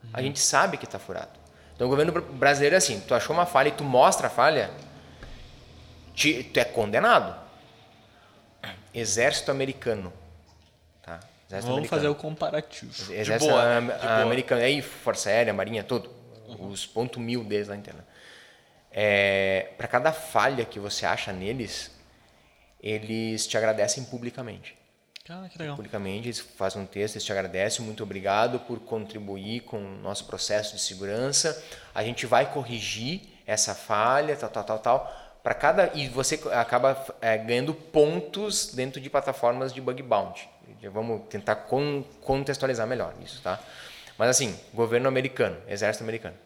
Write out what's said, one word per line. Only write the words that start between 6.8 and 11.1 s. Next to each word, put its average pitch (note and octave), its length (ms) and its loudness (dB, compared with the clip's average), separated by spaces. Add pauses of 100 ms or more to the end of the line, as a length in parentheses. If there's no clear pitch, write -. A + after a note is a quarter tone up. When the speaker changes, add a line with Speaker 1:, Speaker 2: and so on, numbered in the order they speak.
Speaker 1:
Exército A#2 580 2
americano. B2 640 -2 (880)
Tá? E2+ 160 -14 (300)